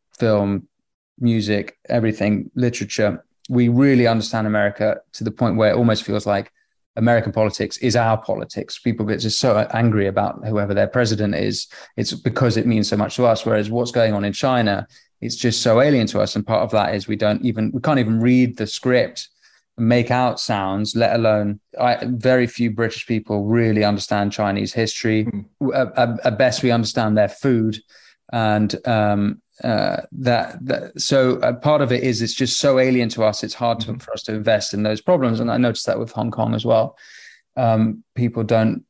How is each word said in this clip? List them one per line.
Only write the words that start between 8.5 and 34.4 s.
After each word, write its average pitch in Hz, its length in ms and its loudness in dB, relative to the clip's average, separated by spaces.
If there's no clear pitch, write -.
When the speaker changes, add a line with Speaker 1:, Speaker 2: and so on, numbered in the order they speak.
Speaker 1:
People 107 260 -2
get 104 140 -2
just 110 200 -2
so 113 180 4
angry 110 340 2
about 101 380 -4
whoever 101 280 -2
their 104 140 2
president 107 480 0
is. 104 320 -4
It's 113 160 -4
because 117 440 0
it 113 100 0
means 110 220 2
so 104 80 0
much 101 180 -2
to 123 100 2
us. 113 200 2
Whereas 107 240 0
what's 117 220 -2
going 113 220 2
on 101 120 -2
in 101 80 -2
China, 110 540 0
it's 117 160 -8
just 113 240 0
so 117 200 4
alien 135 260 4
to 104 140 -2
us. 104 140 -2
And 104 100 -4
part 113 180 0
of 107 80 -4
that 104 240 0
is 101 120 -6
we 107 80 -2
don't 104 280 0
even, 110 280 -2
we 123 100 -4
can't 147 180 2
even 113 200 0
read 123 380 4
the 107 100 -4
script, - 640 -2
make 120 340 2
out 123 280 0
sounds, 101 580 -2
let 117 180 2
alone, 104 460 2
I, 120 260 2
very 123 420 2
few 117 240 -2
British 113 360 -4
people 104 380 -2
really 110 400 2
understand 101 480 -2
Chinese 101 400 -2
history. 110 500 -2
Speaker 2:
Hmm. 113 500 -6
Speaker 1:
At, 131 240 -2
at, 120 280 0
at 117 120 0
best, 127 240 2
we 127 100 2
understand 110 460 0
their 101 120 4
food. 110 480 0
And, 107 420 2
um, 104 560 0
uh, 107 380 -2
that, 123 540 -2
that, - 340 -6
so 131 360 2
a 123 180 0
part 147 280 0
of 127 120 0
it 123 100 -2
is 117 180 0
it's 113 120 -4
just - 260 -2
so 139 180 4
alien 127 300 4
to 113 160 -2
us, 107 180 0
it's 107 120 -8
hard 117 280 -2
to, 104 60 -6
Speaker 2:
Mm-hmm. 117 120 -8
Speaker 1:
for - 120 -16
us 110 120 -10
to 110 100 -6
invest 107 400 0